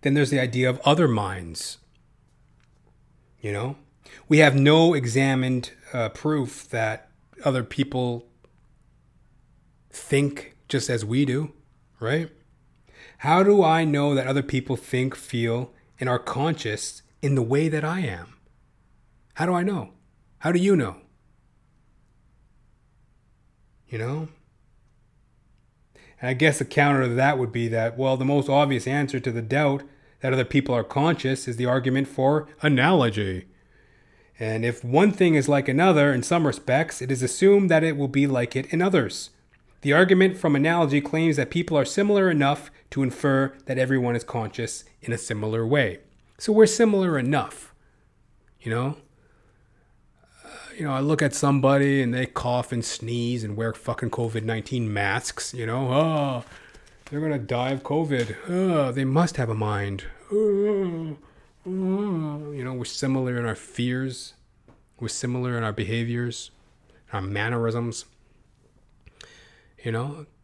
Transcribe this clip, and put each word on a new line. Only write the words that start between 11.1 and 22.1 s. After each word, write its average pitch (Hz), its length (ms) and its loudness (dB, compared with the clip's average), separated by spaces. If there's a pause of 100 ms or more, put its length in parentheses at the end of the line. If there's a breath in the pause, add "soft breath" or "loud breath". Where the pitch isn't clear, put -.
do, 143 280 -4 (460)
right? 147 300 -4 (880 loud breath)
How 165 220 4
do 202 220 6
I 165 200 4
know 143 300 2
that 131 140 0
other 135 160 0
people 131 320 -4
think, 127 400 -4
feel, 117 580 -4 (260 soft breath)
and 127 80 -4
are 123 120 0
conscious 131 840 -4 (220)
in 143 100 0
the 131 80 2
way 139 260 0
that 151 160 -2
I 170 180 -4
am? 90 340 -8 (1000)
How 165 120 -2
do 180 60 2
I 175 100 0
know? 185 300 -4 (460)
How 160 120 0
do 175 80 2
you 190 160 4
know? 113 220 -2 (3000)